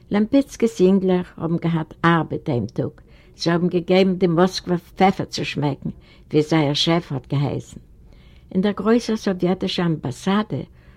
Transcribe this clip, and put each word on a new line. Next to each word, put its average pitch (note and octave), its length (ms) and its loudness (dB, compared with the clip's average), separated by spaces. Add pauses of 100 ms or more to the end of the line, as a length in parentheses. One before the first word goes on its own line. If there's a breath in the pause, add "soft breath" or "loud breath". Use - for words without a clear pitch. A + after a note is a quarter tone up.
Lempitzkis A3+ 720 0
Jüngler F#3 460 4 (120)
haben E3 220 -4
gehabt E3 420 -4
Arbeit D#3+ 480 0
am A#2+ 180 -2
Tag. - 360 -8 (320 soft breath)
Sie - 160 -2
haben F3 180 0
gegeben, F3+ 480 2
dem F3+ 160 2
Moskwa F3 460 0 (180)
Pfeffer F#3 320 2
zu - 160 -8
schmecken, - 480 -6 (380 soft breath)
wie D3+ 100 4
sein D3+ 340 0
Chef E3 360 -2
hat C3+ 180 -8
geheißen. C#3 500 -4 (680 soft breath)
In F#3 140 -2
der G3+ 100 0
größeren A3 440 0
sowjetischen F#3 680 -2
Ambassade E3 800 -2 (320 soft breath)